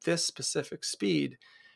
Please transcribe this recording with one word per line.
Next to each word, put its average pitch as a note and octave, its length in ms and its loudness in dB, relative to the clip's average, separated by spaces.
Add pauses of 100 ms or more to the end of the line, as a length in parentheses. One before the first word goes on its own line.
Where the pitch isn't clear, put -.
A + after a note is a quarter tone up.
this E3 180 2
specific - 600 -4
speed D3 560 0 (360)